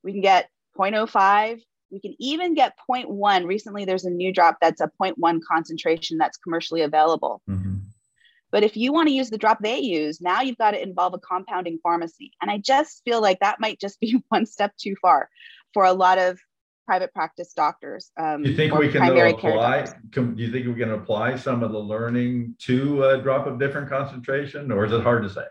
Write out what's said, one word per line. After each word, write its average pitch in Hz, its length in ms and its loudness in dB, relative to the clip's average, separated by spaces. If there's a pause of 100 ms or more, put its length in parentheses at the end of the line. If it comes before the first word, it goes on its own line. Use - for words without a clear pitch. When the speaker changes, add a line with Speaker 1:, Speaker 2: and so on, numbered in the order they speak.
Speaker 1:
we 190 100 -8
can 196 80 -4
get 190 280 4 (260)
point 196 200 0
oh 214 100 0
five, 214 540 2 (320)
we 190 80 -14
can - 180 -14
even 320 380 -2
get 262 220 2 (100)
point 247 220 -4
one. 196 360 2
Recently, 202 400 -6
there's 185 200 -2
a 180 40 -2
new 180 240 -4
drop 190 280 6
that's 165 200 2
a 170 160 -2
point 190 200 -2
one 165 300 2
concentration 165 720 -2
that's 151 200 -2
commercially 165 440 -4
available. 156 680 0
Speaker 2:
Mm-hmm. 95 260 -4 (760)
Speaker 1:
But 208 120 2
if 220 120 0
you 240 160 0
wanna 311 200 2
use 262 180 0
the 214 80 -6
drop 220 240 2
they 220 180 -2
use, 160 400 -4
now 180 220 0
you've 254 160 -4
gotta 214 240 0
involve 180 320 -2
a 180 60 -12
compounding 180 640 -6
pharmacy. 170 480 -4 (100)
And 196 100 -6
I 208 60 -4
just 269 480 0
feel 233 160 0
like 190 180 2
that 208 220 0
might 214 180 -4
just 196 200 -8
be 226 260 0
<laughs> - 40 -20
one 214 160 2
step - 320 -4
too 196 240 -8
far 170 280 4 (440)
for 196 120 4
a 185 80 6
lot 185 240 4
of 185 220 0 (460)
private 185 280 -2
practice 170 400 -8
doctors, - 680 -4
um, 151 240 -4
Speaker 2:
You 139 100 0
think 156 200 0
Speaker 1:
or 156 60 4
Speaker 2:
we 143 100 2
can 143 100 0
Speaker 1:
primary 165 340 6
care 165 180 -2
Speaker 2:
apply, 120 320 2
Speaker 1:
doctors. - 120 -12 (160)
Speaker 2:
can, 120 240 -2
do 113 80 -6
you 117 80 -4
think 123 160 -4
we 120 60 -4
can 113 180 -4
apply 113 460 -2
some 120 260 -2
of 107 80 -4
the 107 80 -6
learning 117 800 -4
to 135 460 0
a 135 160 4
drop 135 260 0
of 123 120 -6
different 139 280 -2
concentration, 139 840 -6
or 101 120 2
is 104 80 0
it 113 100 2
hard 117 220 2
to 98 60 -6
say? - 220 -10